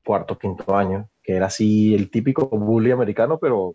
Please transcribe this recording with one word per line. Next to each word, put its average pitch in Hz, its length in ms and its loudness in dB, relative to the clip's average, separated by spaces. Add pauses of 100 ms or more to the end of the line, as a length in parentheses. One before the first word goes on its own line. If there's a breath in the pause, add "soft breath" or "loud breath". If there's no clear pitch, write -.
cuarto, 95 340 -4
quinto 95 360 -4
año, 98 360 -2 (120)
que 92 140 -4
era 95 100 0
así 107 480 2
el 98 160 0
típico 131 380 0
bully 113 420 0
americano, 123 480 0
pero 101 360 0